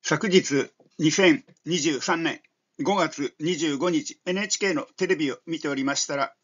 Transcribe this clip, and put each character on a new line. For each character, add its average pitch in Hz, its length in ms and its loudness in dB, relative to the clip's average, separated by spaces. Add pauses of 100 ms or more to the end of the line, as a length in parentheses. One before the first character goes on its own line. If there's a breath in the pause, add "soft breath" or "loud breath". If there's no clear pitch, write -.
昨 156 220 0
日、 143 400 4 (300)
二 156 100 4
千 160 340 4 (220)
二 165 140 -2
十 143 200 0
三 170 220 -2
年 - 220 -4 (360)
五 196 160 0
月 147 440 -2
二 170 160 -2
十 147 200 0
五 151 140 0
日、 - 380 -2
エ 180 60 -2
ヌ 190 80 -2
エ 208 40 -4
イ - 40 -8
チ - 100 -2
ケ 202 100 0
ー 185 60 0
の 139 80 -2 (140)
テ 185 100 -2
レ 180 80 4
ビ 147 160 -2
を - 160 -6
見 160 120 -6
て - 80 -4
お 143 60 -2
り 135 100 -2
ま 139 120 0
し - 100 -2
た 147 100 -6
ら 139 280 -4